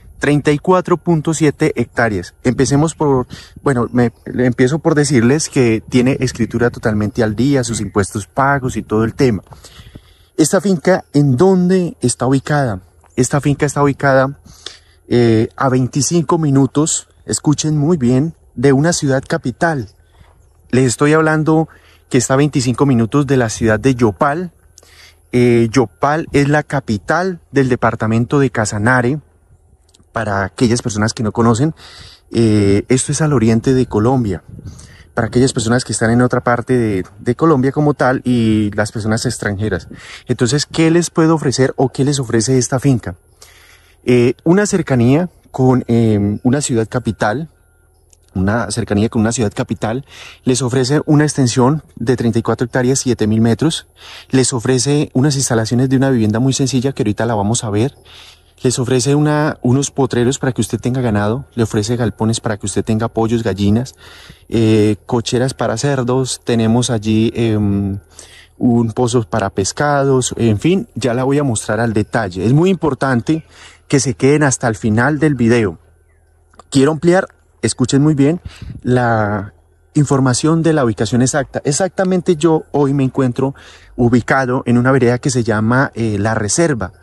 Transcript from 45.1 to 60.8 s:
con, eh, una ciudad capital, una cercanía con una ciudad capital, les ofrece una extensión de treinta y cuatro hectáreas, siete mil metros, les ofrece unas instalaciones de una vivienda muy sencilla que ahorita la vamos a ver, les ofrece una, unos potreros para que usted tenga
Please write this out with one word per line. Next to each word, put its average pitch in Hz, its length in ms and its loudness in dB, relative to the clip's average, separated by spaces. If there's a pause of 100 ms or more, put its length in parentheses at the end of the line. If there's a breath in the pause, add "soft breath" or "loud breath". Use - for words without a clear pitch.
con, 131 380 2
eh, 107 540 2
una 131 180 0
ciudad 113 280 -2
capital, 120 600 -4 (840)
una 101 360 -2
cercanía 104 380 0
con 117 140 0
una 113 100 0
ciudad 110 200 -2
capital, 120 520 -6 (400 loud breath)
les 127 160 0
ofrece 131 460 0
una 151 180 4
extensión 135 580 2 (140)
de 117 200 -2
treinta 117 220 0
y 110 40 0
cuatro 117 240 -2
hectáreas, 131 340 -2
siete 113 260 -2
mil 110 140 2
metros, 117 460 0 (420 loud breath)
les 131 240 0
ofrece 131 640 0
unas 135 220 2
instalaciones 123 520 0
de 131 80 2
una 135 140 2
vivienda 110 280 0
muy 131 140 2
sencilla 127 400 -2
que 139 100 -4
ahorita 104 220 -2
la 117 100 -2
vamos 104 300 -2
a 110 60 -6
ver, 107 240 -2 (680 loud breath)
les 127 160 0
ofrece 131 360 0
una, 151 480 0
unos 135 280 0
potreros 127 480 -2
para 131 140 -4
que - 80 -4
usted 113 180 -4
tenga 127 220 -4